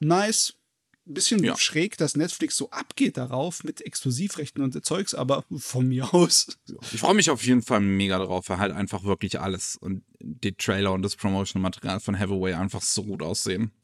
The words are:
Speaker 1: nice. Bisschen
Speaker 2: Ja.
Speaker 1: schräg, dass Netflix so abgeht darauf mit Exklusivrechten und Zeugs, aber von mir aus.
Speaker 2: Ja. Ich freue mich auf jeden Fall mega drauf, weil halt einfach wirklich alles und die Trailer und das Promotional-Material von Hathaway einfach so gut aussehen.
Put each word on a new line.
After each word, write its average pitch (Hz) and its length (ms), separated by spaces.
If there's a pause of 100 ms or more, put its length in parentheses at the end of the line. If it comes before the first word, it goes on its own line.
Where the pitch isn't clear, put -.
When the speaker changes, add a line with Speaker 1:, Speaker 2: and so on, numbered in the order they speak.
Speaker 1:
nice. 190 520 (560)
Bisschen 180 340
Speaker 2:
Ja. - 140
Speaker 1:
schräg, - 400
dass 151 180
Netflix 160 420
so - 140
abgeht - 460
darauf 131 460
mit - 180
Exklusivrechten 143 840
und 135 220
Zeugs, 190 300
aber 139 300 (100)
von 127 320
mir 127 260
aus. - 440 (100)
Speaker 2:
Ja. - 80 (180)
Ich 110 60
freue 190 160
mich 196 140
auf 127 160
jeden 123 160
Fall 120 180
mega 98 400
drauf, 92 300
weil 92 80
halt 98 160
einfach 101 300
wirklich 98 360
alles 92 380
und 95 260 (160)
die 98 340
Trailer 98 400
und 95 100
das 101 120
Promotional-Material 95 840
von 101 200
Hathaway 95 340
einfach 92 280
so - 220
gut 95 200
aussehen. 104 480 (120)